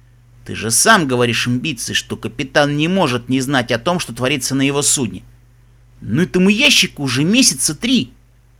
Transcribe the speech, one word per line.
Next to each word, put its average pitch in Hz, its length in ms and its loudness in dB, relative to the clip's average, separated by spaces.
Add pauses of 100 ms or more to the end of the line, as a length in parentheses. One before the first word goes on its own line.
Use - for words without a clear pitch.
(440)
«Ты - 120 -12
же 104 160 -4
сам 143 340 4
говоришь, 120 400 0
Мбитцы, 123 480 -4
что - 220 -4
капитан 143 600 0
не 151 120 0
может 135 400 0
не 131 120 2
знать 127 300 0
о 120 80 0
том, 170 220 -2
что - 120 -10
творится 127 440 -2
на 135 60 2
его 139 200 0
судне. 110 400 -2 (800)
Ну, 127 220 0
этому 180 260 2
ящику 208 560 0
уже 131 180 -2
месяца 180 540 2
три. 214 360 -2 (480)